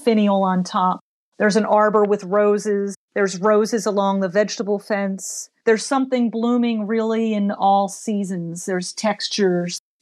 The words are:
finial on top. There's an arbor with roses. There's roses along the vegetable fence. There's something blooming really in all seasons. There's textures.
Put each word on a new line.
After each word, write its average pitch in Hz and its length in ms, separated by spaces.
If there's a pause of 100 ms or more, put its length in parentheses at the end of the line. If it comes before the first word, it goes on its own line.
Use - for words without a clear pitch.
finial 208 400
on 185 220
top. 185 360 (380)
There's 208 180
an 208 80
arbor 214 400
with 202 200
roses. 202 680 (200)
There's 190 260
roses 214 460
along 196 340
the 190 80
vegetable 202 500
fence. 196 680 (160)
There's 220 220
something 262 420
blooming 226 580
really 226 460
in 202 200
all 196 360
seasons. 185 800
There's 180 260
textures. 185 880 (220)